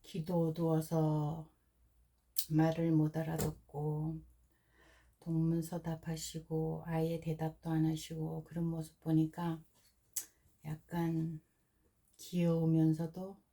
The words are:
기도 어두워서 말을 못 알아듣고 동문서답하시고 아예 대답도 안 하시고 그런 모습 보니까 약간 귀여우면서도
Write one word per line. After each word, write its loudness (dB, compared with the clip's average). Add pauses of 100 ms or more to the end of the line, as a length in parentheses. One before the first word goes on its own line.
기도 0
어두워서 0 (1000)
말을 4
못 4
알아듣고 -4 (1000)
동문서답하시고 -2
아예 0
대답도 -4
안 4
하시고 -4
그런 -4
모습 -4
보니까 2 (1000)
약간 -4 (760)
귀여우면서도 2 (160)